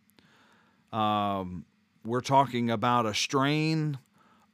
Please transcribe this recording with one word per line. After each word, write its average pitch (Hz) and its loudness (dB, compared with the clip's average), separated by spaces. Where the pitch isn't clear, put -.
Um, 101 -2
we're 120 -2
talking 123 2
about 117 2
a 104 -2
strain 151 0